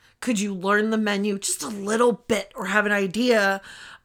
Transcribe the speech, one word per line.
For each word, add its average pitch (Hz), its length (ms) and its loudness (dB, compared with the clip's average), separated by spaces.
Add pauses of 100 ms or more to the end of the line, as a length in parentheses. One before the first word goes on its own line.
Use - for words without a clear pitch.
(200)
Could 233 200 -2
you 208 120 -2
learn 202 380 2
the 220 80 0
menu 208 400 0
just - 240 -6
a 285 60 -8
little 220 600 0
bit 202 280 -2
or 208 100 -8
have 202 220 2
an 208 40 0
idea 202 720 2 (440)